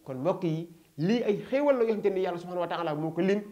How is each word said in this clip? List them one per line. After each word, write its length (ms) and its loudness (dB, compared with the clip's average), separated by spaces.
Kon 140 -8
mbokk 260 0
yi, 240 -2
lii 240 2
ay 160 2
xéewal 300 4
la 60 2
yoo 80 0
xamante 180 2
ni 120 -2
Yàlla 160 -2
subhanahu 240 -6
wa 60 -2
taala 260 -2
moo 180 -2
ko 80 -4
lim 320 2